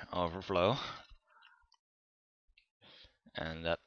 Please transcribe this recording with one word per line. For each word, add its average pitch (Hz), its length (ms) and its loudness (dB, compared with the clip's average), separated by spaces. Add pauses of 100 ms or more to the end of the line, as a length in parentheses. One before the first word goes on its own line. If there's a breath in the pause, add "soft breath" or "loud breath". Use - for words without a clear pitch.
(120)
overflow. 90 640 2 (2500 loud breath)
And 80 300 -6
that 82 220 0